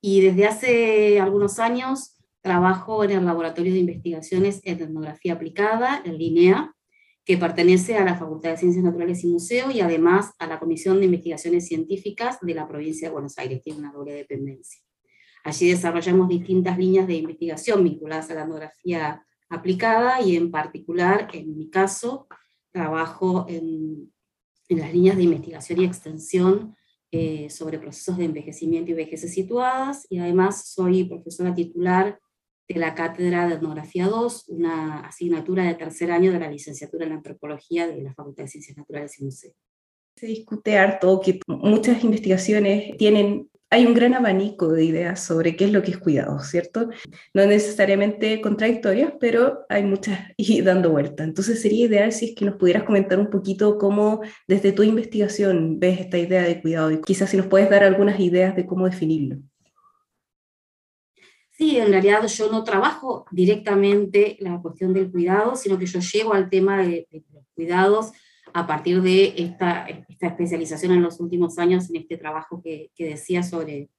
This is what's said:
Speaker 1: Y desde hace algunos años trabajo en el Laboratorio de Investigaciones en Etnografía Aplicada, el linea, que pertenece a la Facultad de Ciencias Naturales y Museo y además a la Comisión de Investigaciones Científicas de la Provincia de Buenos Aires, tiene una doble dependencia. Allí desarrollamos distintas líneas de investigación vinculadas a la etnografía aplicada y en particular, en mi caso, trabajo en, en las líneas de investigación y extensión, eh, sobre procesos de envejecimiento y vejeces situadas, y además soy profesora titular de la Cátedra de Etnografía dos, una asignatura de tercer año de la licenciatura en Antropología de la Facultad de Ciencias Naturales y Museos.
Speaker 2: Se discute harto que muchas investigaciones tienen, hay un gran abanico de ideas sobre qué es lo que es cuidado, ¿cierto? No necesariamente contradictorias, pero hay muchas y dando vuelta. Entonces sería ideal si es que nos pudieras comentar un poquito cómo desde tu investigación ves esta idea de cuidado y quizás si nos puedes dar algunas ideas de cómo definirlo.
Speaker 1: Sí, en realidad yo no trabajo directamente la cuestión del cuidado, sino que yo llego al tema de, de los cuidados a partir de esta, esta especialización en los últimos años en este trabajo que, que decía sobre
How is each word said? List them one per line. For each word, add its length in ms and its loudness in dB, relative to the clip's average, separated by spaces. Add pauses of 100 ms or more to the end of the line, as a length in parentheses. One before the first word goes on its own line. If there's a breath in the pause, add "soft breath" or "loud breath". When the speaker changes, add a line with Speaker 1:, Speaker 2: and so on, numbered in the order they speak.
Speaker 1:
Y 180 4
desde 260 6
hace 720 4
algunos 400 0
años 580 -4 (240)
trabajo 600 0
en 80 0
el 120 0
Laboratorio 480 -2
de 60 2
Investigaciones 880 -2
en 180 -8
Etnografía 520 -8
Aplicada, 720 -2
el 140 -10
linea, 560 4 (500)
que 140 2
pertenece 600 4
a 60 4
la 120 2
Facultad 340 -8
de 80 -4
Ciencias 260 2
Naturales 400 -2
y 40 0
Museo 420 -2
y 120 -2
además 580 2
a 80 -8
la 120 -10
Comisión 380 0
de 80 4
Investigaciones 600 0
Científicas 760 -6
de 140 -6
la 120 -8
Provincia 420 -8
de 40 -10
Buenos 240 -10
Aires, 240 -8
tiene 160 -14
una 140 -12
doble 220 -14
dependencia. 680 -14 (600 soft breath)
Allí 260 0
desarrollamos 600 2
distintas 500 0
líneas 260 2
de 80 -4
investigación 680 -2
vinculadas 480 -4
a 20 -10
la 80 -8
etnografía 840 -8 (260)
aplicada 720 0
y 140 2
en 140 0
particular, 840 -2
en 220 -12
mi 140 -12
caso, 560 -4 (460 soft breath)
trabajo 800 -4
en, 640 -8 (560)
en 120 0
las 120 -8
líneas 260 4
de 60 2
investigación 580 -2
y 40 4
extensión, 880 -2 (400 soft breath)
eh, 360 -6
sobre 280 -10
procesos 400 -8
de 60 -4
envejecimiento 680 -6
y 20 -2
vejeces 400 -8
situadas, 760 -4
y 100 -6
además 500 0
soy 340 0
profesora 500 -6
titular 640 -2 (520)
de 100 -6
la 160 -4
Cátedra 540 -2
de 60 -2
Etnografía 520 -6
dos, 400 -4
una 540 -6
asignatura 640 -4
de 80 0
tercer 400 -8
año 180 4
de 80 -2
la 100 -8
licenciatura 560 -12
en 60 -8
Antropología 760 -8
de 160 -8
la 120 -12
Facultad 300 -16
de 60 -14
Ciencias 280 -20
Naturales 420 -14
y 60 -10
Museos. 300 -14 (600)
Speaker 2:
Se 120 -14
discute 500 -2
harto 420 4
que 280 0
muchas 580 2
investigaciones 920 0
tienen, 520 2 (240)
hay 120 8
un 80 6
gran 200 4
abanico 600 0
de 100 4
ideas 400 -2
sobre 320 0
qué 80 0
es 80 2
lo 100 4
que 100 -4
es 60 -6
cuidado, 440 0
¿cierto? 480 -4 (440 loud breath)
No 140 6
necesariamente 960 2
contradictorias, 760 0
pero 520 2
hay 140 0
muchas 520 -4
y 260 2
dando 300 4
vuelta. 320 0
Entonces 380 -2
sería 240 4
ideal 260 4
si 140 -4
es 100 -8
que 80 -4
nos 140 -2
pudieras 260 4
comentar 340 2
un 120 0
poquito 480 0
cómo 420 2 (260 loud breath)
desde 280 2
tu 100 4
investigación 960 0
ves 220 2
esta 160 -4
idea 260 2
de 180 0
cuidado 300 0
y 80 0
quizás 300 0
si 80 0
nos 100 0
puedes 220 6
dar 160 8
algunas 340 4
ideas 380 4
de 80 -2
cómo 200 -2
definirlo. 520 -2 (2250 soft breath)
Speaker 1:
Sí, 260 2
en 140 4
realidad 360 4
yo 240 -2
no 140 -2
trabajo 640 -2
directamente 1120 2
la 200 -6
cuestión 320 -4
del 160 0
cuidado, 460 0
sino 240 -2
que 60 -4
yo 160 -4
llego 320 -2
al 160 0
tema 300 2
de, 300 -2
de 220 -20
los 140 -20 (100)
cuidados 560 0 (420 soft breath)
a 140 -4
partir 340 0
de 360 4
esta, 480 -4 (240)
esta 180 -8
especialización 640 -4
en 100 6
los 200 -2
últimos 360 -2
años 320 2
en 60 -8
este 220 -10
trabajo 440 -12
que, 340 -14
que 100 -8
decía 380 -4
sobre 440 -8 (120)